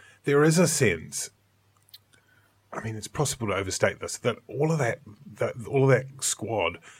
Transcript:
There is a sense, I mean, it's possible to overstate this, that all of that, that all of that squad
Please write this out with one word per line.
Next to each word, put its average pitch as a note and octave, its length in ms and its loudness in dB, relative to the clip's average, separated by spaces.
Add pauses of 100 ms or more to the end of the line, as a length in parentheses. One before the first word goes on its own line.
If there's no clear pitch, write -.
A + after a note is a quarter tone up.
(240)
There C#3+ 180 4
is D#3+ 160 4
a F3+ 80 6
sense, - 640 0 (1400)
I - 100 -10
mean, A2 140 -6
it's G#2+ 100 -10
possible - 400 -4
to G2 80 0
overstate F#2+ 460 -2
this, - 180 -8
that A#2 200 -2 (100)
all D3 240 -2
of D#3+ 80 0
that, A#2 180 -2 (360)
that A2 200 -4 (140)
all C3+ 160 2
of C3+ 60 6
that C3 160 4 (180)
squad G2 540 -2 (220)